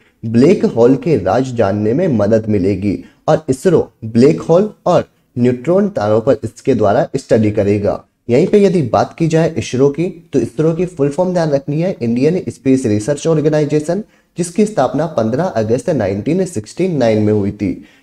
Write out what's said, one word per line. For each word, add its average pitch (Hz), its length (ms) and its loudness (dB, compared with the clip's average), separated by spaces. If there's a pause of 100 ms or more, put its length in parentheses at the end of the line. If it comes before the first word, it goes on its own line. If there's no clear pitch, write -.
(240)
black 127 440 2
hole 120 300 4
के 151 220 -2
राज 120 360 -2
जानने 107 380 0
में 180 160 0
मदद 107 380 0
मिलेगी, 98 500 0 (300)
और 156 220 0
इसरो 151 400 0 (160)
black 120 360 4
hole 190 280 2 (160)
और 175 220 0 (280)
neutron 123 560 0
तारों 107 300 0
पर 127 220 2
इसके 127 320 -4
द्वारा 107 320 2 (100)
study 110 340 0
करेगा। 101 520 -2 (260)
यहीं 139 180 4
पे 208 120 4
यदि 185 240 2
बात 113 300 -2
की 165 140 -2
जाए 160 300 2
इसरो 127 320 0
की, 160 160 -4 (280)
तो 139 60 2
इसरो 156 340 -2
की 175 140 -2
full 143 220 -2
form 185 240 -2
ध्यान 160 180 0
रखनी 143 300 -2
है, 185 200 -2
Indian 127 480 0
Space 131 380 0
Research 107 400 -2
Organization, 151 760 0 (340)
जिसकी 185 280 0
स्थापना 147 420 -2
पन्द्रह 120 380 -2
अगस्त 113 460 -2
नाइनटीन 113 540 -2
सिक्सटी 170 440 -6
नाइन 117 320 2
में 107 120 2
हुई 101 180 0
थी। - 340 -6 (180)